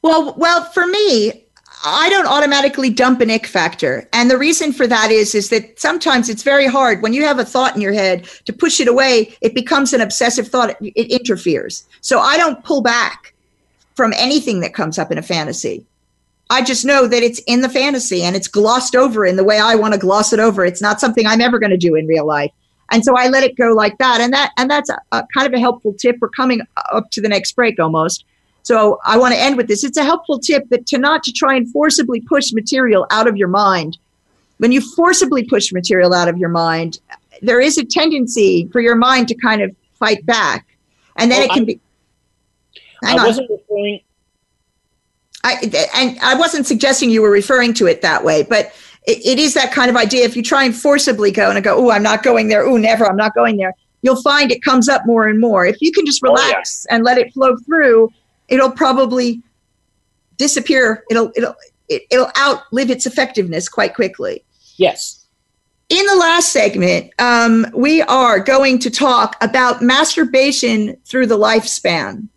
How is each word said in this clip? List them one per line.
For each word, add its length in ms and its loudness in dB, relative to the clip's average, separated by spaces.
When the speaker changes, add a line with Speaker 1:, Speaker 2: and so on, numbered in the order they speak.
Speaker 1:
Well, 340 0
well, 280 0
for 220 -4
me, 580 0
I 260 0
don't 160 0
automatically 640 0
dump 300 2
an 100 0
ick 160 -2
factor. 680 -4
And 180 2
the 80 2
reason 340 -2
for 140 -2
that 240 0
is, 240 2
is 160 -2
that 280 -4
sometimes 500 0
it's 140 -8
very 240 2
hard. 360 0
When 100 -2
you 120 0
have 140 0
a 60 -2
thought 300 -2
in 80 -4
your 100 -2
head, 320 -2
to 60 -8
push 280 -2
it 80 2
away, 520 2
it 140 0
becomes 380 0
an 80 2
obsessive 480 -2
thought. 220 -2
It, 160 -12
it 140 -2
interferes. 760 -4
So 200 0
I 160 0
don't 280 -2
pull 180 -2
back 520 -4
from 220 0
anything 440 -2
that 140 -6
comes 240 -6
up 140 -4
in 60 -4
a 40 -10
fantasy. 600 -8
I 120 0
just 220 -4
know 240 4
that 140 0
it's 240 -2
in 160 2
the 60 -2
fantasy 540 -2
and 140 -2
it's 120 -6
glossed 460 0
over 320 2
in 100 2
the 80 2
way 140 4
I 160 2
want 200 2
to 60 -2
gloss 320 2
it 80 2
over. 240 2
It's 180 -2
not 180 -2
something 260 0
I'm 140 2
ever 180 2
gonna 200 0
do 160 2
in 120 0
real 200 0
life. 240 -2
And 120 2
so 120 4
I 120 2
let 140 2
it 140 0
go 160 2
like 260 2
that. 220 0
And 140 0
that, 240 -2
and 120 -2
that's 200 -2
a, 80 -8
a 220 -4
kind 120 0
of 80 -2
a 40 0
helpful 360 -2
tip. 260 0
We're 80 -2
coming 320 -2
up 200 -4
to 100 -8
the 60 -2
next 280 -2
break 240 0
almost. 440 -2
So 420 2
I 100 2
wanna 200 2
end 200 0
with 100 -2
this. 160 -2
It's 140 -4
a 80 0
helpful 340 -2
tip 300 -2
that 200 0
to 100 -2
not 240 0
to 100 -6
try 240 0
and 160 -2
forcibly 480 0
push 320 -2
material 580 0
out 160 0
of 120 0
your 100 0
mind. 480 0
When 140 2
you 100 2
forcibly 500 2
push 280 -2
material 400 2
out 160 0
of 80 -2
your 140 -2
mind, 500 -4
there 200 2
is 180 2
a 60 -4
tendency 880 0
for 100 0
your 120 2
mind 340 2
to 80 -4
kind 260 0
of 120 -6
fight 320 -2
back. 400 -2
And 140 0
then 100 2
Speaker 2:
Oh, 40 2
Speaker 1:
it 80 -2
can 100 2
Speaker 2:
I, 20 0
Speaker 1:
be, 160 -6
hang 140 0
Speaker 2:
I 40 2
Speaker 1:
on. 40 4
Speaker 2:
wasn't 240 -2
referring, 500 -6
Speaker 1:
I, 500 -2
and 260 -2
I 140 0
wasn't 320 -2
suggesting 440 0
you 100 4
were 100 4
referring 440 2
to 120 2
it 160 0
that 220 0
way, 200 2
but 220 0
it, 200 -2
it 120 2
is 160 0
that 180 0
kind 180 0
of 60 2
idea. 280 2
If 120 -2
you 60 -4
try 220 0
and 120 -2
forcibly 560 0
go 180 0
and 140 -2
go, 200 2
"Ooh, 60 4
I'm 120 2
not 200 0
going 260 2
there. 160 2
Ooh, 140 2
never, 280 2
I'm 100 0
not 180 -2
going 220 2
there," 180 -4
you'll 200 2
find 300 2
it 100 -4
comes 260 2
up 160 0
more 220 2
and 140 2
more. 260 2
If 140 0
you 100 2
can 160 0
just 180 -2
Speaker 2:
Oh, 120 4
yeah. 100 0
Speaker 1:
relax 440 -6
and 120 2
let 160 2
it 140 -2
flow 240 2
through, 460 4
it'll 220 2
probably 720 0
disappear. 760 0
It'll, 240 0
it'll, 200 -4
it, 220 -4
it'll 280 2
outlive 520 -2
its 160 -4
effectiveness 600 -4
quite 260 -4
quickly. 500 -6
Speaker 2:
Yes. 500 -4
Speaker 1:
In 180 0
the 100 2
last 360 2
segment, 680 0
um, 560 2
we 280 2
are 360 2
going 400 2
to 120 -4
talk 500 0
about 420 0
masturbation 1200 0
through 220 0
the 120 2
lifespan. 1000 -2